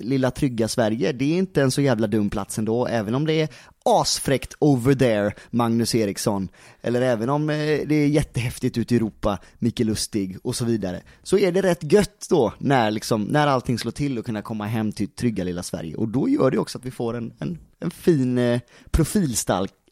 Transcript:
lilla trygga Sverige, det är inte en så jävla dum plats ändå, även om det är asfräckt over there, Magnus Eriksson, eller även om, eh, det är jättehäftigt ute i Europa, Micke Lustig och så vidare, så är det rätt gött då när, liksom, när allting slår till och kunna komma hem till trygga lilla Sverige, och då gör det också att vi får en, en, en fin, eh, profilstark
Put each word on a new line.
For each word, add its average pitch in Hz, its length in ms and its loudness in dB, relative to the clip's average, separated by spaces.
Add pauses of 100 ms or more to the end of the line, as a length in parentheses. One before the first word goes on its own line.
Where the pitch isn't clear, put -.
lilla 127 300 0
trygga 120 360 -2
Sverige, 117 440 0
det 139 220 0
är 175 40 0
inte 185 240 0
en 135 100 4
så 143 100 0
jävla 117 260 2
dum 104 220 2
plats 101 300 -6
ändå, 113 280 0
även 113 280 -2
om 147 100 0
det 156 80 0
är 156 160 0 (360)
asfräckt 151 720 0
over 139 340 4
there, 110 380 2 (180)
Magnus 117 460 0
Eriksson, 98 540 -2 (320)
eller 120 200 0
även 120 280 0
om, 151 200 0
eh, 151 80 -2
det 151 380 0
är 147 120 4
jättehäftigt 127 720 -2
ute 117 160 0
i 120 40 4
Europa, 104 420 -2 (200)
Micke 117 200 -2
Lustig 104 640 -2
och 120 120 -4
så 123 100 -4
vidare, 98 360 -2 (220)
så - 140 0
är 196 140 2
det 185 100 2
rätt 175 300 0
gött - 380 2
då 127 280 4
när, 120 340 2
liksom, 107 320 -2
när 143 240 2
allting 127 320 0
slår 117 120 -6
till 139 280 -4
och 104 60 -10
kunna 107 160 -6
komma 107 240 -8
hem 110 260 -2
till 98 160 -4
trygga 107 360 -2
lilla 87 200 -4
Sverige, 82 320 -8
och 113 120 -2
då 135 220 -2
gör 269 220 2
det 220 60 -2
också 170 200 -4
att - 80 -14
vi 131 60 -8
får 117 220 -4
en, 117 260 -8
en, 160 200 -8 (200)
en 175 120 -6
fin, 127 460 2
eh, 123 220 2 (320)
profilstark 123 800 0 (200)